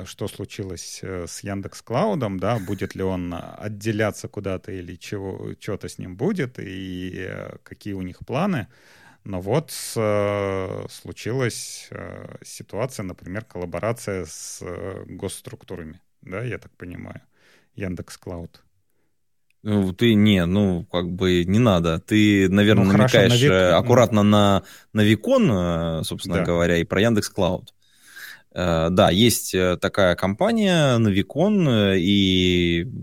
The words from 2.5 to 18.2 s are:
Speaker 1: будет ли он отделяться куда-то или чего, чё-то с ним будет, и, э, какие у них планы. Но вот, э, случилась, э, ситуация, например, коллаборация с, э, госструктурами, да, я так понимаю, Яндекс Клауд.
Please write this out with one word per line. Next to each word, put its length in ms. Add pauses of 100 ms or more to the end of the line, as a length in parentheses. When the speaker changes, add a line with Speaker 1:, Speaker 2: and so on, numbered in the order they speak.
Speaker 1:
будет 360
ли 80
он 320
отделяться 920
куда-то 420
или 240
чего, 600
чё-то 340
с 100
ним 160
будет, 440
и, 580
э, 460
какие 300
у 100
них 220
планы. 420 (580)
Но 160
вот, 320 (240)
э, 920
случилась, 1000
э, 440 (100)
ситуация, 580
например, 400
коллаборация 840
с, 360
э, 460
госструктурами, 920 (220)
да, 220
я 160
так 180
понимаю, 440 (540)
Яндекс 420
Клауд. 440 (1000)